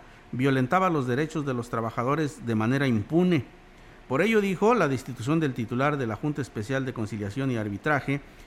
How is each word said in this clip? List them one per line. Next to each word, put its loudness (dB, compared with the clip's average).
violentaba 2
los 0
derechos -2
de -2
los -6
trabajadores -2
de 0
manera 2
impune. 2
Por 0
ello, 4
dijo, 2
la 4
destitución 0
del 0
titular 0
de -2
la -4
Junta -4
Especial -4
de -6
Conciliación -4
y 0
Arbitraje -2